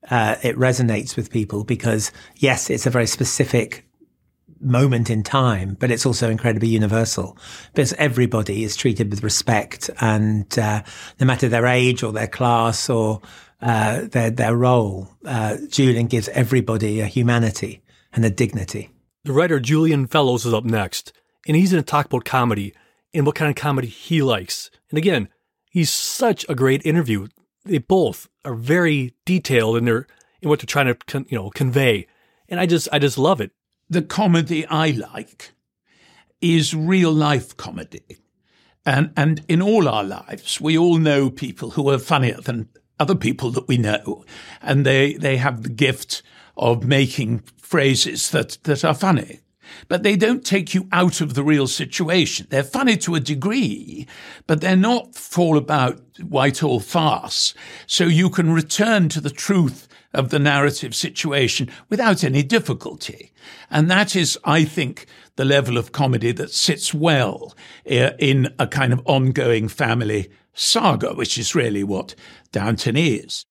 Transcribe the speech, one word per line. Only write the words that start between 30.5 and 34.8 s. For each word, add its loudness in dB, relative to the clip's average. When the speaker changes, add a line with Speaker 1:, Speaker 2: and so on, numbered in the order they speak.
Speaker 2:
they're -14
trying 0
to 0
con-, -10
you -6
know, -8
convey. 0
And -6
I 2
just, 0
I 0
just 0
love 2
it. -8
Speaker 3:
The 0
comedy 0
I 0